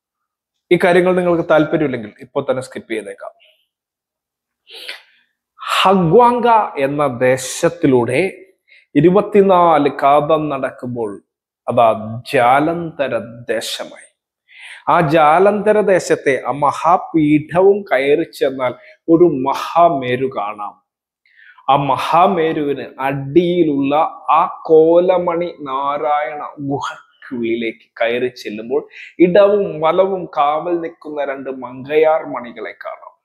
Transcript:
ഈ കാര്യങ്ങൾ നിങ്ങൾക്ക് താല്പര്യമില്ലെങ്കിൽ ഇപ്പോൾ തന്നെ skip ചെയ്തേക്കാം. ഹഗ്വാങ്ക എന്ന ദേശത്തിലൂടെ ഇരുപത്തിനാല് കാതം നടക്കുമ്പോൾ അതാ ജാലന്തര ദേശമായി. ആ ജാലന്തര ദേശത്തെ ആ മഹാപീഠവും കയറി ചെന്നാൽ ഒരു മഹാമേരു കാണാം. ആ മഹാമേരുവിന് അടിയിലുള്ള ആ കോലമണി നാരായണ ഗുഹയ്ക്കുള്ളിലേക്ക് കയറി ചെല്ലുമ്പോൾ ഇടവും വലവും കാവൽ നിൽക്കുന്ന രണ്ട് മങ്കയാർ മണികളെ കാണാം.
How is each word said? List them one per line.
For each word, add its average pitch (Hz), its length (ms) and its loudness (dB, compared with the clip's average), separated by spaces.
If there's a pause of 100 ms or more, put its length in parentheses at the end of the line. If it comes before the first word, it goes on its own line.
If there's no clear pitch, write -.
(720)
ഈ 175 120 2
കാര്യങ്ങൾ 180 320 2
നിങ്ങൾക്ക് 175 340 -2
താല്പര്യമില്ലെങ്കിൽ 147 720 0
ഇപ്പോൾ 135 300 -8
തന്നെ 127 120 -2
skip 113 320 -12
ചെയ്തേക്കാം. 98 380 -10 (2500)
ഹഗ്വാങ്ക 208 680 4 (300)
എന്ന 143 300 -2
ദേശത്തിലൂടെ 127 1400 0 (500)
ഇരുപത്തിനാല് 175 960 4
കാതം 147 600 2
നടക്കുമ്പോൾ 123 720 -8 (460)
അതാ 113 540 0 (120)
ജാലന്തര 143 840 0 (320)
ദേശമായി. - 520 -8 (880)
ആ 165 120 4
ജാലന്തര 185 800 4
ദേശത്തെ 160 680 0
ആ 123 40 -4
മഹാപീഠവും 156 1300 2
കയറി 143 420 0
ചെന്നാൽ 131 520 -4 (340)
ഒരു 165 140 6
മഹാമേരു 135 1120 0
കാണാം. 104 440 -10 (880)
ആ 135 60 6
മഹാമേരുവിന് 151 1120 0 (120)
അടിയിലുള്ള 143 960 0 (360)
ആ 160 340 0
കോലമണി 170 960 2
നാരായണ 147 840 -4 (120)
ഗുഹയ്ക്കുള്ളിലേക്ക് 117 1300 -8 (100)
കയറി 120 260 -2
ചെല്ലുമ്പോൾ 117 600 -8 (300)
ഇടവും 185 600 4
വലവും 180 440 0
കാവൽ 160 540 -2
നിൽക്കുന്ന 151 460 -10
രണ്ട് 135 240 -8
മങ്കയാർ 135 760 0
മണികളെ 117 460 -12
കാണാം. - 400 -16 (140)